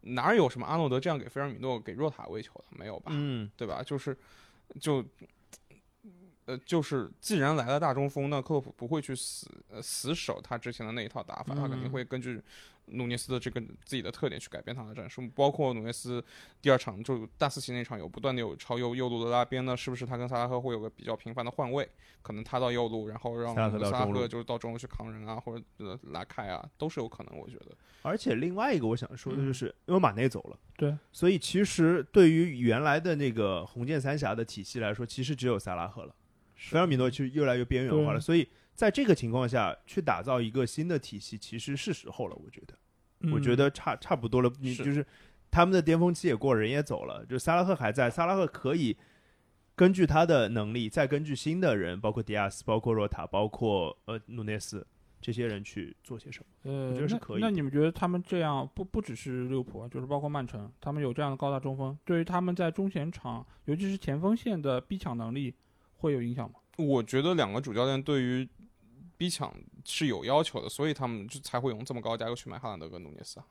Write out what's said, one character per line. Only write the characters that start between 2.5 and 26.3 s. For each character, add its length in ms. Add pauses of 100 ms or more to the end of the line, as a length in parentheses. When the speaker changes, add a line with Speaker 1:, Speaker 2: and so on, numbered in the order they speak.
Speaker 1:
的？ 100 (140)
没 80
有 140
吧？ 140
Speaker 2:
嗯。 400
Speaker 1:
对 120
吧？ 160
就 160
是， 180 (640)
就， 240 (1400)
呃， 180
就 160
是 300 (100)
既 160
然 180
来 120
了 120
大 140
中 160
锋， 220
那 100
克 140
洛 60
普 140
不 140
会 140
去 120
死， 320 (220)
呃， 140
死 320
守 260
他 160
之 160
前 140
的 60
那 100
一 60
套 140
打 200
法， 120
Speaker 3:
嗯。 20
Speaker 1:
他 120
肯 100
定 120
会 120
根 200
据 180 (480)
努 180
涅 100
斯 160
的 80
这 100
个 80 (240)
自 140
己 60
的 100
特 160
点 100
去 120
改 100
变 160
他 80
的 100
战 140
术， 260
包 160
括 220
努 120
涅 60
斯 320 (380)
第 100
二 60
场 260
就 240 (120)
大 100
四 100
喜 140
那 100
场 160
有 80
不 140
断 160
地 40
有 160
朝 220
右， 160
右 140
路 160
的 60
拉 120
边， 220
那 100
是 140
不 80
是 80
他 140
跟 100
萨 80
拉 100
赫 140
会 140
有 40
个 120
比 120
较 140
频 160
繁 100
的 80
换 220
位？ 160 (320)
可 140
能 100
他 140
到 120
右 180
路， 200
然 120
后 180
让 160
Speaker 2:
萨 80
拉 80
赫 80
到 120
中 0
路。 0
Speaker 1:
萨 140
拉 160
赫 80
就 160
到 140
中 140
路 40
去 100
扛 240
人 160
啊， 140
或 180
者， 60 (140)
呃， 200 (120)
拉 160
开 220